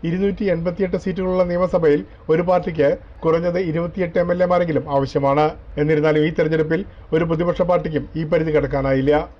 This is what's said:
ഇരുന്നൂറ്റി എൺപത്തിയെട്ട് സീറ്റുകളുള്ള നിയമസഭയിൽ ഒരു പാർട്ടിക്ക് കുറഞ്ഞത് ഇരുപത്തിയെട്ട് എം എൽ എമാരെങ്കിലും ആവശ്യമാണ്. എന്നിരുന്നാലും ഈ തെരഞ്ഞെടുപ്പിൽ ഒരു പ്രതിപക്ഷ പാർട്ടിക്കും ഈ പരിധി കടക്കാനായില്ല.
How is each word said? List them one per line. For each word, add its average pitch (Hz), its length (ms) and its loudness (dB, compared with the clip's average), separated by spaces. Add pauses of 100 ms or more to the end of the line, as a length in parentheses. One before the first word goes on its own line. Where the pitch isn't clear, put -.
ഇരുന്നൂറ്റി 196 460 -2
എൺപത്തിയെട്ട് 175 500 -2
സീറ്റുകളുള്ള 185 460 0
നിയമസഭയിൽ 165 520 2 (300)
ഒരു 170 160 2
പാർട്ടിക്ക് 165 400 2 (360)
കുറഞ്ഞത് 170 360 0 (100)
ഇരുപത്തിയെട്ട് 170 540 -2
എം 175 100 -2
എൽ 180 120 2
എമാരെങ്കിലും 175 380 0 (120)
ആവശ്യമാണ്. 139 500 2 (340)
എന്നിരുന്നാലും 151 460 2
ഈ 147 120 -2
തെരഞ്ഞെടുപ്പിൽ 160 440 0 (320)
ഒരു 175 160 2
പ്രതിപക്ഷ 170 300 -2 (100)
പാർട്ടിക്കും 160 340 -2 (160)
ഈ - 100 -4
പരിധി 160 280 0
കടക്കാനായില്ല. 139 680 0 (140)